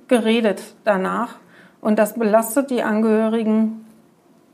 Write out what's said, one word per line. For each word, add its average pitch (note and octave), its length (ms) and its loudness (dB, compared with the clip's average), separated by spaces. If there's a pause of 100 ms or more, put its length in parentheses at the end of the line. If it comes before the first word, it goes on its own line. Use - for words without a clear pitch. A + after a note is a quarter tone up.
geredet A3 540 2 (240)
danach. F#3+ 500 -2 (460)
Und G#3+ 180 2
das G#3 140 0
belastet A3+ 560 0
die B3 120 -2
Angehörigen A3 1040 0 (680)